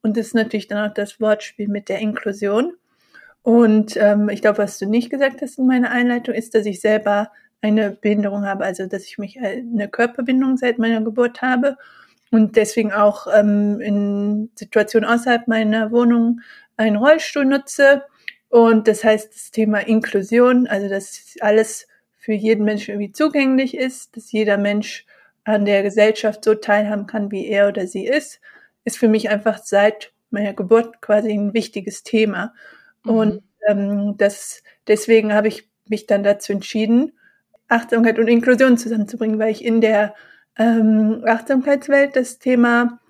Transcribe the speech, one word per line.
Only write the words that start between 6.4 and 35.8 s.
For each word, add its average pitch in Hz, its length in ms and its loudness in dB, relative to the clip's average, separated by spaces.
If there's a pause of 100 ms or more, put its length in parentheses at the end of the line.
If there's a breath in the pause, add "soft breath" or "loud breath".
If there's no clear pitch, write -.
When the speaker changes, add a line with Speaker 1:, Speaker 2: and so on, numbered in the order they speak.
Speaker 1:
dass 214 120 2
ich 190 140 -6
selber 208 500 0 (300 soft breath)
eine 214 300 0
Behinderung 202 560 -2
habe, 196 180 -4
also 190 220 -6
dass 190 180 -10
ich - 140 -18
mich, 202 180 -12
äh, 247 260 -8
eine 226 260 -4
Körperbindung 254 680 -2
seit 247 220 -2
meiner 226 240 0
Geburt 240 400 -2
habe 254 340 0 (540 soft breath)
und 220 260 2
deswegen 214 360 0
auch, 208 400 2
ähm, 208 480 2
in 202 720 -4
Situationen 214 540 -2
außerhalb 233 400 0
meiner 220 420 0
Wohnung 233 500 2 (360 loud breath)
einen 214 200 0
Rollstuhl 285 480 2
nutze. 277 600 2 (440 loud breath)
Und 226 400 4
das 208 160 0
heißt, 214 300 0
das - 160 -20
Thema 214 360 0
Inklusion, 233 840 2
also 202 200 -4
dass - 520 -10
alles 214 460 0 (300)
für - 160 -8
jeden 214 320 0
Menschen 208 280 -4
irgendwie 202 200 -8
zugänglich 269 640 0
ist, - 400 -8
dass - 160 -16
jeder 208 240 0
Mensch 208 480 -4 (400 soft breath)
an 208 200 0
der 202 180 2
Gesellschaft 214 640 0
so 214 100 4
teilhaben 208 520 -2
kann, 202 240 -6
wie 190 160 -8
er 202 220 2
oder 196 180 -4
sie 185 200 -8
ist, 285 340 -4 (440 soft breath)
ist - 140 -8
für 226 100 4
mich 214 220 0
einfach 214 340 -2
seit 208 480 0 (180)
meiner 208 220 -4
Geburt 226 480 0
quasi 214 320 0
ein 208 220 -4
wichtiges 208 480 -6
Thema. 214 500 -2 (520 soft breath)
Speaker 2:
Mhm. - 60 -6
Speaker 1:
Und, 220 320 0 (240)
ähm, 202 520 -2
das, - 440 -4 (240 soft breath)
deswegen 214 460 2
habe 214 160 2
ich - 200 -8 (200)